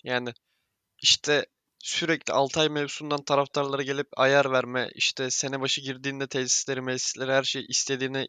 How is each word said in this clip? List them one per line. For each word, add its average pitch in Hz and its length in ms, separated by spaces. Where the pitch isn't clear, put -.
Yani 123 300
işte - 440
sürekli - 540
Altay 143 360
mevzusundan 147 540
taraftarlara 139 600
gelip 139 240
ayar 135 340
verme, 123 440
işte - 360
sene 135 300
başı 135 200
girdiğinde 135 460
tesisleri, 131 540
mesisleri 127 500
her 135 120
şey 127 260
istediğine 131 600